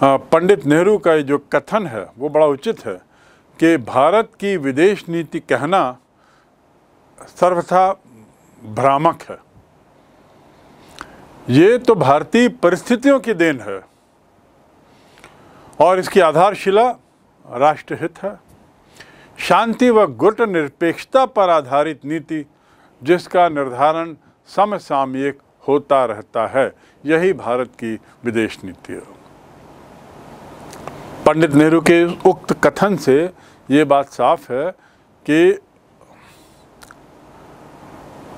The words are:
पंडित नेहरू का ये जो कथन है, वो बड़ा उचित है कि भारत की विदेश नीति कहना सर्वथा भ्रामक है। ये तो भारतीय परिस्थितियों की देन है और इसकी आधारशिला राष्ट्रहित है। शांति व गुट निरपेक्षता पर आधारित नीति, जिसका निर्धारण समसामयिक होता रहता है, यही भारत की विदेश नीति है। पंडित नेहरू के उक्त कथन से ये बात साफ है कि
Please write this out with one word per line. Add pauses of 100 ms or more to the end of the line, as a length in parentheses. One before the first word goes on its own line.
पंडित
नेहरू
का
ये
जो
कथन
है, (100)
वो
बड़ा
उचित
है (580)
कि
भारत
की
विदेश
नीति
कहना (1300)
सर्वथा (640)
भ्रामक
है। (2000)
ये
तो
भारतीय
परिस्थितियों
की
देन
है (2000)
और
इसकी
आधारशिला (580)
राष्ट्रहित
है। (960)
शांति
व
गुट
निरपेक्षता
पर
आधारित
नीति, (580)
जिसका
निर्धारण (400)
समसामयिक (300)
होता
रहता
है, (340)
यही
भारत
की (240)
विदेश
नीति
है। (2000)
पंडित
नेहरू
के
उक्त (140)
कथन
से (420)
ये
बात
साफ
है (580)
कि (2750)